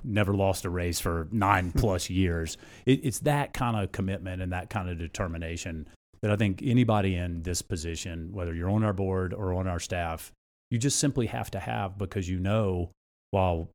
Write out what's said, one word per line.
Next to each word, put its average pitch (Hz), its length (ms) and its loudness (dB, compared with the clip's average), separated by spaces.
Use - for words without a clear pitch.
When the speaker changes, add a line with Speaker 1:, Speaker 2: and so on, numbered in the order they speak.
Speaker 1:
never 101 300 2
lost 98 300 2
a 92 60 -4
race 87 300 -2
for 85 320 0
nine 98 400 4
plus 95 380 2
Speaker 2:
<laughs> - 0 -
Speaker 1:
years. 85 480 2
It, 131 180 6
it's 131 180 -2
that 143 340 0
kind 117 220 0
of 98 160 0
commitment 92 500 -4
and 90 100 -2
that 90 160 -4
kind 90 220 -4
of 85 80 -4
determination 82 920 -6
that 107 100 2
I 104 60 4
think 101 260 2
anybody 113 520 4
in 87 300 -2
this 85 180 -2
position, 82 720 -6
whether 87 220 -4
you're 85 140 -2
on 110 160 2
our 107 80 2
board 92 400 0
or 92 220 -2
on 92 120 0
our 87 140 -2
staff, 85 520 -4
you 120 80 0
just 135 200 0
simply 131 300 0
have - 240 -6
to 98 60 -4
have, 98 380 -4
because, 95 320 -4
you 92 100 -2
know, 95 520 0
while 90 440 2